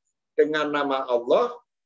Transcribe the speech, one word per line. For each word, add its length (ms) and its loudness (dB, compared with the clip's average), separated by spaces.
Dengan 360 2
nama 360 -2
Allah, 480 0